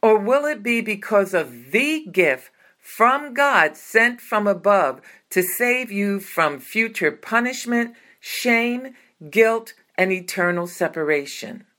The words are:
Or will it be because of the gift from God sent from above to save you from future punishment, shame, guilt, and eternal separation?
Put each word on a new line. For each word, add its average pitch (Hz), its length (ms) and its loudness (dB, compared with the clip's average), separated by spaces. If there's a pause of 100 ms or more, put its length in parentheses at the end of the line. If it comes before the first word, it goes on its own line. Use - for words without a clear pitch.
Or 220 160 6
will 254 280 0
it 294 180 -6
be 233 180 0
because 202 520 -2
of 131 380 -4
the 302 340 0
gift 165 460 0 (280)
from 262 540 0
God 233 440 2
sent 240 420 0
from 208 280 -2
above 185 540 2 (280)
to 185 120 0
save 240 500 -2
you 202 280 -2
from 156 400 -2
future 220 520 -2
punishment, 233 840 -2 (240)
shame, 240 760 -2 (340)
guilt, 226 440 2 (240)
and 185 140 2
eternal 175 560 -2
separation? 151 960 -4 (140)